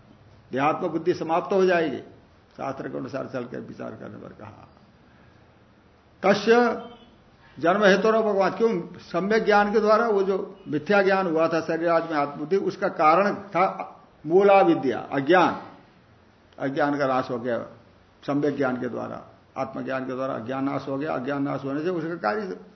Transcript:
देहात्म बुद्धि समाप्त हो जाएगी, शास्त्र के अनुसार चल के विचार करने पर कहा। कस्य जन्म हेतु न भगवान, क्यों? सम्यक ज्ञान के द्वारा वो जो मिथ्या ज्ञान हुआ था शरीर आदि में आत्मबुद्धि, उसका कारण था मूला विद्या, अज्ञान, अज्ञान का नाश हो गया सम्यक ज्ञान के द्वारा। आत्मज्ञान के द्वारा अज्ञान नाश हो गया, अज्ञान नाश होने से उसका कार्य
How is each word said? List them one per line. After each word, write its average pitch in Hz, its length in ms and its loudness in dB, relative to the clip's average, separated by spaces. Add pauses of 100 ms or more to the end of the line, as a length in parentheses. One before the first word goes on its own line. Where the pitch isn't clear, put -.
(500)
देहात्म 156 380 0
बुद्धि 165 260 -2
समाप्त 175 380 -2
हो 190 120 4
जाएगी, 165 380 0 (540)
शास्त्र 135 320 -8
के 139 100 -8
अनुसार 131 300 -8
चल 123 180 -8
के 135 160 -12
विचार 120 340 -14
करने - 220 -16
पर - 160 -16
कहा। - 340 -20 (1500)
कस्य 202 320 4 (1000)
जन्म 180 280 2
हेतु 196 260 6
न 220 120 2
भगवान, 190 300 0
क्यों? 208 500 -2
सम्यक 202 420 0
ज्ञान 208 280 4
के 220 80 2
द्वारा 214 280 4
वो 196 140 2
जो 190 140 0 (320)
मिथ्या 151 340 2
ज्ञान 190 240 2
हुआ 160 220 2
था 165 140 0
शरीर 165 260 -2
आदि 160 260 2
में 147 60 0
आत्मबुद्धि, 147 380 -2
उसका 190 320 -2
कारण 170 440 4 (140)
था 175 160 0 (600)
मूला 196 380 6
विद्या, 135 360 2 (140)
अज्ञान, 139 480 4 (1000)
अज्ञान 143 400 -2
का 143 80 0
नाश 131 240 -2
हो 123 80 -4
गया 117 200 -4 (640)
सम्यक 143 340 -2
ज्ञान 127 240 -2
के 127 80 -6
द्वारा। 113 340 -10 (360)
आत्मज्ञान 131 480 -8
के 131 60 -8
द्वारा 131 220 -6
अज्ञान 131 300 -6
नाश 139 240 -4
हो 135 100 -4
गया, 156 140 -4
अज्ञान 139 300 -4
नाश 139 220 -4
होने 139 180 -6
से 170 60 -4
उसका 170 260 -4
कार्य 202 460 -4 (160)